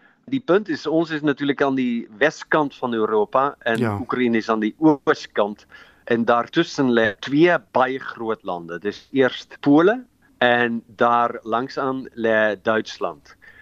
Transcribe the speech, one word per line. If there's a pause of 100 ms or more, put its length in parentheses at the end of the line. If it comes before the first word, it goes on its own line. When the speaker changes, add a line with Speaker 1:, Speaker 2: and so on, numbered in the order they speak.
(240)
Speaker 1:
Die
punt
is,
ons
is
natuurlijk
aan
die (100)
westkant
van
Europa
en
Speaker 2:
Ja.
Speaker 1:
Oekraïne
is
aan
die
oostkant. (380)
En
daartussen
liggen
twee (140)
baie
groot
landen.
Dus
eerst
Polen (320)
en
daar
langsaan
lê
Duitsland. (260)